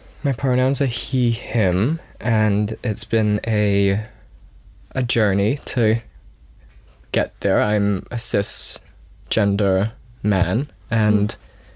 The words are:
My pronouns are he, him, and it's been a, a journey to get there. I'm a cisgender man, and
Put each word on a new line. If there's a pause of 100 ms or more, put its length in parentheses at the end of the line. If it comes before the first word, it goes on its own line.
(240)
My
pronouns
are
he,
him, (220)
and
it's
been
a, (840)
a
journey
to (1120)
get
there.
I'm
a
cisgender (300)
man, (180)
and (400)